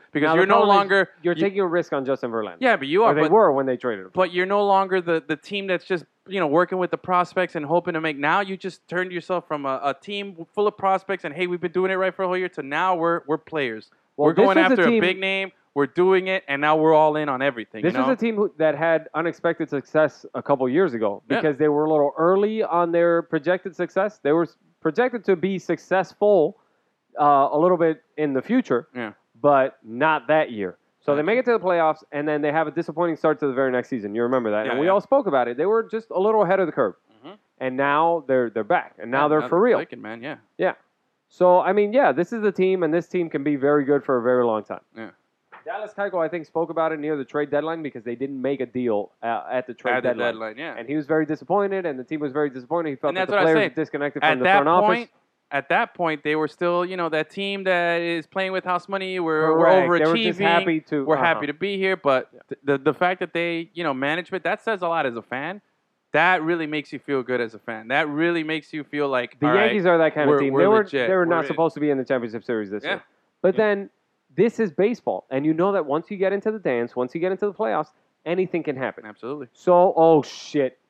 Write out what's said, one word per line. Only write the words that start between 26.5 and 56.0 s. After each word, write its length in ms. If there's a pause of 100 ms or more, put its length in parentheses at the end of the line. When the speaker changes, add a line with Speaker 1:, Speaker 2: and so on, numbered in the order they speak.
Speaker 2:
uh, 320
a 60
little 180
bit 260 (140)
in 160
the 80
future, 540
Speaker 1:
Yeah. 180 (280)
Speaker 2:
but 440
not 440
that 220
year. 280 (220)
So 140
they 40
Speaker 1:
Gotcha. 80
Speaker 2:
make 140
it 40
to 80
the 80
playoffs, 500
and 160
then 140
they 120
have 140
a 40
disappointing 460
start 240
to 60
the 60
very 180
next 200
season. 240
You 80
remember 300
that. 120
Speaker 1:
Yeah, 80
Speaker 2:
And 80
we 60
Speaker 1:
yeah. 60
Speaker 2:
all 100
spoke 240
about 200
it. 120
They 80
were 160
just 280
a 80
little 240
ahead 160
of 80
the 60
curve. 220 (280)
Speaker 1:
Mm-hmm. 120 (260)
Speaker 2:
And 160
now 500
they're, 240
they're 140
back. 340
And 120
now 140
Speaker 1:
Yeah, 40
Speaker 2:
they're 140
Speaker 1:
now 60
Speaker 2:
for 80
Speaker 1:
they're 60
Speaker 2:
real. 160
Speaker 1:
clicking, 240
man, 200
yeah. 140 (200)
Speaker 2:
Yeah. 160 (560)
So, 320
I 140
mean, 180
yeah, 200
this 200
is 100
the 100
team, 300
and 120
this 140
team 200
can 160
be 120
very 280
good 200
for 120
a 60
very 220
long 200
time. 160 (160)
Speaker 1:
Yeah. 140 (540)
Speaker 2:
Dallas 340
Keuchel, 260
I 40
think, 180
spoke 240
about 220
it 80
near 160
the 80
trade 260
deadline 320
because 220
they 100
didn't 260
make 200
a 60
deal, 440 (120)
uh, 280
at 160
the 80
trade 220
Speaker 1:
At 80
the 60
Speaker 2:
deadline. 240
Speaker 1:
deadline, 240
yeah. 200
Speaker 2:
And 100
he 60
was 120
very 200
disappointed, 600
and 120
the 60
team 160
was 120
very 180
disappointed. 400
He 60
felt 140
Speaker 1:
And 60
Speaker 2:
that 60
Speaker 1:
that's 80
Speaker 2:
the 60
Speaker 1:
what 40
I 120
Speaker 2:
players 60
Speaker 1:
say. 120
Speaker 2:
were 40
disconnected 480
Speaker 1:
At 80
Speaker 2:
from 100
the 40
Speaker 1:
that 180
Speaker 2:
front 60
office. 180
Speaker 1:
point, 240 (400)
at 200
that 240
point, 280